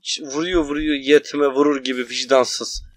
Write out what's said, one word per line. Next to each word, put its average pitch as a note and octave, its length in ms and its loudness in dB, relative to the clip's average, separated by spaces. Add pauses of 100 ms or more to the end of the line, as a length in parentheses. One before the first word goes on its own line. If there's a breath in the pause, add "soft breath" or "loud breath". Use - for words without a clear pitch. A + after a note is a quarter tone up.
Ç-, - 220 -8
vuruyor, D#3+ 380 -2
vuruyor. D3 320 -2
Yetime C#3+ 520 4
vurur C#3 360 2
gibi B2+ 260 -4
vicdansız. B2 760 0 (140)